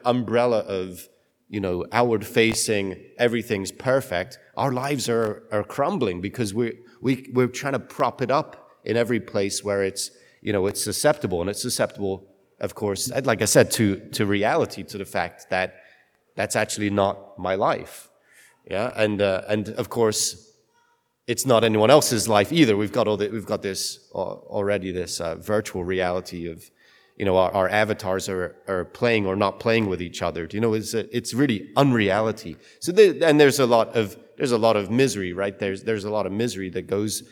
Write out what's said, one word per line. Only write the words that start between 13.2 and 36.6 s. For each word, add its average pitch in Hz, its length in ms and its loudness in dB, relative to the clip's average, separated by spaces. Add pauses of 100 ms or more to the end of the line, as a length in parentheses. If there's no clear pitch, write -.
like 113 200 0
I - 20 2
said, 113 260 6
to, 101 260 2 (160)
to 110 120 0
reality, 104 580 0
to 101 140 -14
the 98 80 -8
fact - 460 -6
that 92 240 -2 (600)
that's 104 200 -2
actually 107 340 -2
not 101 480 -2
my 90 160 -2
life. 127 560 -4 (560)
Yeah. 107 300 -4
And, 107 260 0
uh, 95 260 0
and 107 220 -2
of 113 200 -6
course, - 600 -2 (760)
it's 120 180 -2
not 117 180 6
anyone 107 280 6
else's 127 360 6
life 104 240 4
either. 139 240 6
We've 101 180 -2
got 113 140 0
all 104 100 0
the, 104 100 -2
we've 101 180 -8
got 101 160 -4
this, - 540 -8
uh, - 20 -10
already 95 720 -4
this, 87 300 -6
uh, 82 140 -4
virtual 98 480 -2
reality 90 680 -4
of, 82 180 -14 (500)
you 98 80 -4
know, 92 120 4
our, 92 160 4
our 92 160 2
avatars 104 580 0
are, 90 280 -6 (120)
are 90 180 -4
playing 113 420 0
or 95 80 0
not 101 240 0
playing 113 280 2
with 90 140 -4
each 87 200 -10
other. 85 260 -4
Do 101 100 -10
you 110 40 -2
know, 113 120 2
it's, 110 220 -4
uh, 104 160 -2
it's 120 220 -6
really 120 420 0
unreality. 107 840 2 (220)
So 170 120 -6
the, 180 320 6
and 151 160 6
there's 139 200 8
a 127 80 4
lot 113 280 4
of, 104 220 0 (200)
there's 135 140 0
a 117 60 4
lot 110 180 4
of 98 140 -2
misery, 104 420 0
right? 98 280 -6
There's, 98 240 -4
there's 107 220 -4
a 104 40 -6
lot 104 160 -2
of 95 60 -6
misery 98 400 -4